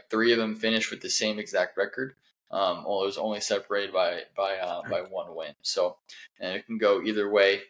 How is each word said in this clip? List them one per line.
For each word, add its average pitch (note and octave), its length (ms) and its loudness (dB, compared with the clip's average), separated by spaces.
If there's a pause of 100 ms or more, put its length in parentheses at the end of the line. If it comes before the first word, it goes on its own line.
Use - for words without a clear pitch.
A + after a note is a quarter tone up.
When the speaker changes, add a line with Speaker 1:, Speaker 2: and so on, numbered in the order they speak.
Speaker 1:
Three A2+ 240 4
of A#2 40 4
them A2 180 -2
finished A2 360 0
with F#2+ 80 -8
the F#2 100 -8
same G#2+ 300 0
exact G2 380 -2
record. C3 380 -4 (360)
Um, F#2 320 0
well, G2 200 -2
it - 20 2
was G2 120 -4
only G#2 220 -4
separated G2+ 540 -2
by, F2 300 0 (120)
by, G2 220 -2
uh, F2 240 -6
Speaker 2:
Right. E2+ 100 -10
Speaker 1:
by F2 180 -4
one E2+ 240 -8
win. D#2 280 -8
So, F2+ 340 0 (420)
and F2+ 160 -4
it G#2 120 -6
can A2+ 120 -6
go G2+ 240 4
either G#2 280 0
way G2+ 400 6